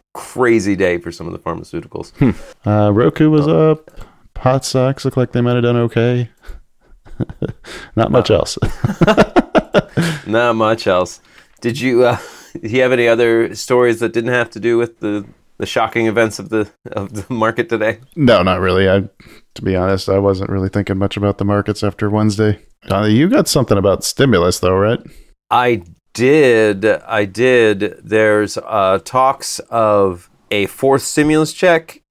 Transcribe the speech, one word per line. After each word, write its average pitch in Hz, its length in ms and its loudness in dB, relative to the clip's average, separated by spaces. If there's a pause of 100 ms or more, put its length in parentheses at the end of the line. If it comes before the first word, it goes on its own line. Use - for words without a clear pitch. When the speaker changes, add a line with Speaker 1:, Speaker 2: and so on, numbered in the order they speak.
(140)
Speaker 1:
crazy 113 640 0
day 87 240 0
for 85 120 -12
some 82 140 -14
of 87 80 -10
the 85 60 -12
pharmaceuticals. 82 800 -10
Speaker 2:
Hmm. - 520 -2
Uh, 104 220 2
Roku 156 400 2
was 151 160 2
Speaker 1:
Oh. 156 240 2
Speaker 2:
up. 156 180 -6 (480)
Hot 135 260 0
Socks 131 400 -2
looked 131 140 -2
like 123 140 0
they 123 100 0
might 120 140 0
have 123 80 0
done 120 140 2
okay. 120 520 0 (880)
<laughs> - 800 -10
Not - 160 0
much 123 180 2
Speaker 1:
Uh, 107 60 4
Speaker 2:
else. - 260 -2
<laughs> - 1700 -2
Speaker 1:
Not 117 280 2
much 110 320 0
else. 90 340 0 (400)
Did 120 180 -4
you, 123 260 2
uh, 120 120 2 (220)
<laughs> - 220 -18
do 113 80 -10
you 127 120 0
have 127 100 2
any 120 160 2
other 117 480 2
stories 120 440 0
that 117 140 -4
didn't 120 200 -2
have 120 180 -2
to - 80 -14
do 117 180 0
with 117 220 -4
the, 104 260 -6 (320)
the - 80 -8
shocking 113 420 -2
events 110 320 0
of 101 100 -12
the, 107 200 -2 (220)
of 101 220 -8
the 107 200 -10
market 113 360 -4
today? 110 300 -2 (160)
Speaker 2:
No, 120 280 4
not 92 160 0
really. 92 300 2
I, 98 200 0 (460)
to - 60 -16
be 95 140 -2
honest, 95 340 -2
I 98 100 2
wasn't 98 300 0
really 95 200 -2
thinking 98 280 -4
much 98 200 -4
about 101 200 -2
the 104 80 -4
markets 101 380 -2
after 104 260 -4
Wednesday. 107 500 0 (320)
Uh, 98 140 0
you 110 240 4
got 226 180 2
something 120 300 0
about 95 260 0
stimulus, 90 560 0
though, 92 180 0
right? 107 220 0 (500)
Speaker 1:
I 120 340 0 (300)
did. 113 720 4
I 104 400 0
did. 107 760 0
There's, 107 540 0
uh, 95 460 0
talks - 560 -2 (100)
of 104 600 0 (220)
a 101 160 -2
fourth 135 340 0
stimulus 156 520 0
check. 170 580 0